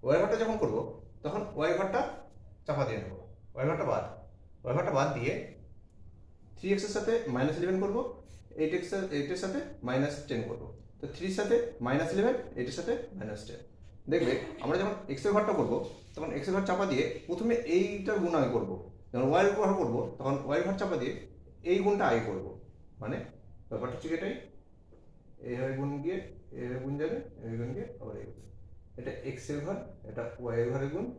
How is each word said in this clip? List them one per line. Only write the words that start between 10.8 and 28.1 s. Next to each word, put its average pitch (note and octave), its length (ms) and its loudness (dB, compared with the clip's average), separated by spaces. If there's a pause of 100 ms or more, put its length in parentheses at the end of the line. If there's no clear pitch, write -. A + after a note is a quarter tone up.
তো - 40 -6 (100)
থ্রি F3 160 -4
এর F#3+ 80 0
সাথে G#3 180 4 (300)
মাইনাস D3 280 4
ইলেভেন, G#3+ 220 4 (220)
এইট A#2+ 120 -2
এর - 80 -6
সাথে G3 140 0 (240)
মাইনাস G#2 300 -6
টেন। - 140 -12 (520)
দেখবে - 200 4 (300)
আমরা D#3 180 2
যখন G3+ 140 2 (180)
এক্স C#3 140 -6
এর G3+ 100 6
ঘরটা G3+ 220 6
করবো, A#2+ 180 4 (380)
তখন D#3+ 220 -4
এক্স C#3 120 -2
এর F3+ 60 2
ঘর G3 160 4
চাপা F#3 220 4
দিয়ে - 120 4 (220)
প্রথমে A3+ 280 2 (220)
এইটার G3+ 460 2
গুণ E3+ 180 2
আগে B2 160 4
করবো। F#2+ 200 0 (360)
যখন B2+ 180 2
ওয়াই F3 160 8
এর G3+ 120 6
ঘর G3 120 6 (100)
করবো, B2 200 2 (180)
তখন C3+ 160 2 (120)
ওয়াই D3 120 4
এর F3+ 80 2
ঘর F#3+ 140 0
চাপা F#3 220 0
দিয়ে B2+ 120 -2 (560)
এই G3 140 8
গুণটা G3+ 260 6
আগে A2+ 180 6
করবো। G2 220 -4 (520)
মানে A2 140 -2 (540)
ব্যাপারটা B2 240 -4
হচ্ছে - 220 -8
এটাই, G3 180 -2 (1120)
এইভাবে B2+ 320 -2
গুণ C#3 120 0 (140)
গিয়ে F#3 140 0 (380)
এইভাবে B2+ 280 -4
গুণ C#3 160 -2
যাবে, D#3 160 0 (240)
এইভাবে A2+ 200 -6
গুণ A#2+ 160 -2
গিয়ে - 100 -6 (140)
আবার G#2 220 -10